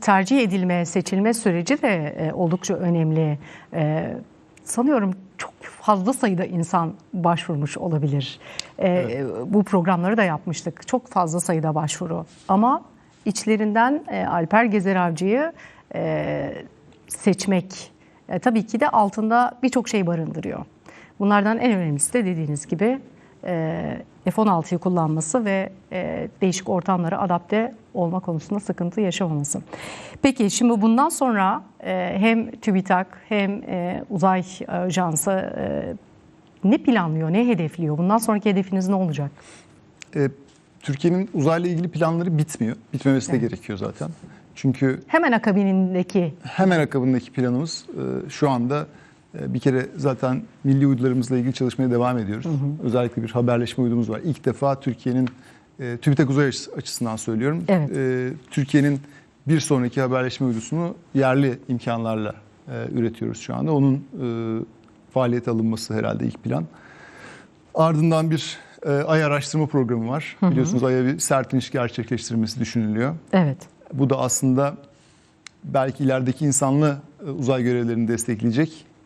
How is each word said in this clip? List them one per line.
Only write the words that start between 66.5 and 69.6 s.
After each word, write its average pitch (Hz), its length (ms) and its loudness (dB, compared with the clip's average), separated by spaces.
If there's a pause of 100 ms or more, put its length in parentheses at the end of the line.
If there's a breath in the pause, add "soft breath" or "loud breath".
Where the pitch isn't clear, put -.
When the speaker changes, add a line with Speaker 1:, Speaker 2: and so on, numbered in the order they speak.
Speaker 2:
Ardından 160 560 4
bir, - 280 -4 (280 loud breath)
e, 151 40 0
ay 156 340 4
araştırma 147 420 0